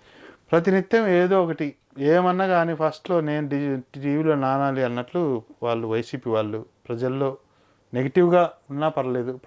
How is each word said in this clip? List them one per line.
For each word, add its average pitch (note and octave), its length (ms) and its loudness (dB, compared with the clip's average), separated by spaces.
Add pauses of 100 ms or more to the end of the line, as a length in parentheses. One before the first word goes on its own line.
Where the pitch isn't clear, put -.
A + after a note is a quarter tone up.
(500)
ప్రతినిత్యం F#3+ 560 2
ఏదో F3+ 380 4
ఒకటి D#3 300 -4 (240)
ఏమన్నా F3+ 480 2
కానీ E3+ 280 2
ఫస్ట్లో D#3 460 -2
నేను D3+ 280 -2
డి-, C#3+ 320 -2 (140)
టీవీలో D3 400 0
నానాలి C3+ 500 0
అన్నట్లు B2 580 -4 (200)
వాళ్ళు A#2 260 -2
వైసీపీ A#2 420 -6
వాళ్ళు A2 360 -2 (220)
ప్రజల్లో C3 480 -4 (580)
నెగిటివ్గా E3+ 580 2 (180)
ఉన్నా C#3+ 180 -2
పర్లేదు, B2+ 580 -4